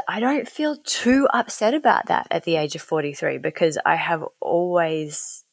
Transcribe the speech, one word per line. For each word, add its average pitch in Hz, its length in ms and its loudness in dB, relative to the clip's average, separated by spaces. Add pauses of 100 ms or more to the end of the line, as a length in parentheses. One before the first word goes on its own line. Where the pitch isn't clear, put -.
I 208 120 -4
don't 262 280 0
feel 302 280 0
too 269 560 2
upset 233 420 0
about 269 320 2
that - 240 0
at - 140 -2
the 165 120 0
age 151 200 -2
of - 60 2
forty-three 147 560 -2
because 156 460 0
I 165 120 4
have 160 280 -2 (160)
always 165 1120 -2